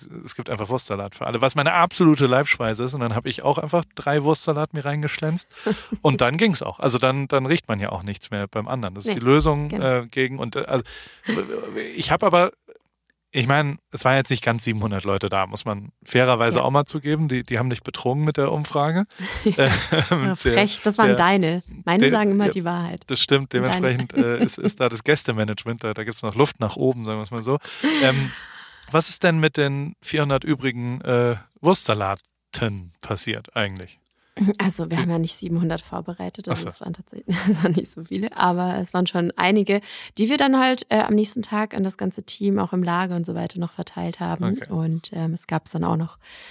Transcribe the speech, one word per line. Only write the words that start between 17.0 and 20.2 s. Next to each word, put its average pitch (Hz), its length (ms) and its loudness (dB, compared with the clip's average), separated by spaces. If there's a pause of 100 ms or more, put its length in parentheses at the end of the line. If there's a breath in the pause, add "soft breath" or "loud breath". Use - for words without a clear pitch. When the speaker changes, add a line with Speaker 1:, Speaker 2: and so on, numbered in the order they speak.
Speaker 1:
Die, 127 140 -2
die 120 160 -4
haben 127 100 0
dich 123 140 -6
betrogen 139 420 -2
mit 151 140 0
der 139 140 2
Umfrage. 151 580 0
Speaker 2:
<laughs> - 340 -8
Ja. 143 260 4 (400)
Speaker 1:
Ähm, 175 180 2